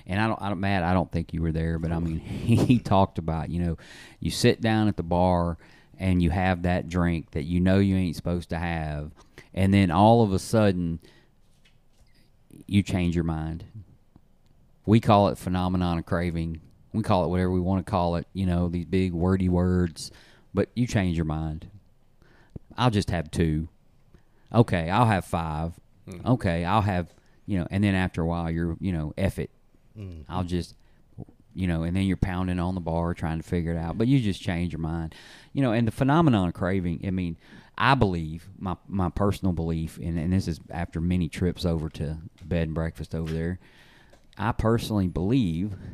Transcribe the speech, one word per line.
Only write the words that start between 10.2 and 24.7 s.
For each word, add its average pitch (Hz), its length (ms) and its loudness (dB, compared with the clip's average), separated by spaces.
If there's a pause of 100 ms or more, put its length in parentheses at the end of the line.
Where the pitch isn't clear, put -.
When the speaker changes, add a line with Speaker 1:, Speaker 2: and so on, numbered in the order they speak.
Speaker 1:
of 101 120 2
a 92 40 0
sudden 90 600 0 (1700)
you 101 160 4
change 87 320 0
your 85 100 0
mind. 80 400 -4 (1200)
We 110 140 6
call 101 280 6
it 62 100 -2
phenomenon 90 600 0
of 82 80 -6
craving. 82 540 -4 (320)
We 110 100 -2
call 92 220 2
it 78 40 -2
whatever 90 220 0
we 92 100 0
wanna 92 220 0
call 87 340 -2
it, 82 160 -6
you 95 140 -2
know, 87 220 2
these 85 180 -4
big 92 260 0
wordy 90 360 2
words, 90 600 0 (440)
but 98 200 0
you 120 120 0
change 92 300 0
your 82 100 0
mind. 78 420 -6 (1080)
"I'll 120 140 4
just 104 200 0
have 82 200 -4
two." 80 380 0 (840)
"Okay, 95 360 2